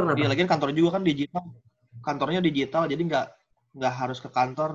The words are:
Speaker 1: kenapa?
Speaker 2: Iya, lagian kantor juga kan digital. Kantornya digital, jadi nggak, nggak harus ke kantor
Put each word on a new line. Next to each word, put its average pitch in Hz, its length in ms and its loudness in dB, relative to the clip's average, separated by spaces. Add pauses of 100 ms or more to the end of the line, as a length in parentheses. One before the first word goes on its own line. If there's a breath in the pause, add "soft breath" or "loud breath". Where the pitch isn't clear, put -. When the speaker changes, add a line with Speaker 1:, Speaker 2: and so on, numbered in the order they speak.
Speaker 1:
kenapa? 147 160 4
Speaker 2:
Iya, 147 80 4
lagian 156 180 2
kantor 147 240 2
juga 165 240 4
kan 196 80 -2
digital. 151 400 0 (560)
Kantornya 143 400 -2
digital, 156 460 0
jadi 143 160 -2
nggak, 151 260 0 (480)
nggak 127 200 0
harus 127 260 -4
ke - 80 -14
kantor 131 460 0